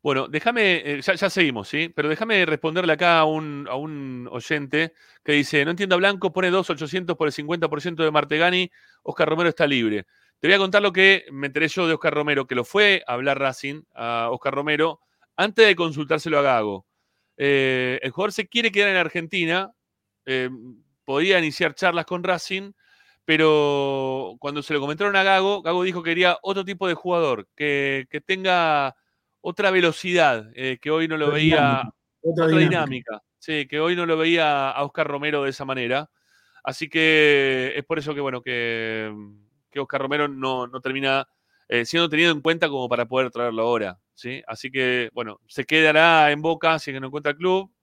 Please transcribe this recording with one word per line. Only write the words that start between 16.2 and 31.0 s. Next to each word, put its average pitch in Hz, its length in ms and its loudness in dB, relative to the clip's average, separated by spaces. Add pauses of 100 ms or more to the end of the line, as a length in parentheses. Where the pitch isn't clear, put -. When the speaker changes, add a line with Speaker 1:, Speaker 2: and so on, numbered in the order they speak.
Speaker 1:
a - 20 4
Gago. 110 460 0 (500)
Eh, 131 640 0
el 131 80 -6
jugador 196 220 -2
se 202 160 -6
quiere 233 240 2
quedar 202 180 2
en 190 80 2
Argentina, 175 720 -2 (540)
eh, 131 240 -2 (560)
podía 170 320 2
iniciar 156 380 0
charlas 170 320 0
con 175 160 -6
Racing, 190 480 -6 (520)
pero 139 1160 2
cuando 143 240 -8
se 156 100 -6
lo 147 60 0
comentaron 160 360 -2
a 190 80 6
Gago, 196 380 2
Gago 175 220 0
dijo 180 180 -4
que 165 100 -4
quería 175 300 2
otro 190 240 -4
tipo 190 220 -4
de 170 80 0
jugador, 156 600 0
que, 139 540 -2
que 151 100 -8
tenga 170 760 0 (460)
otra 185 300 -2
velocidad, 165 840 2
eh, 127 280 -6
que 147 100 -6
hoy 160 160 0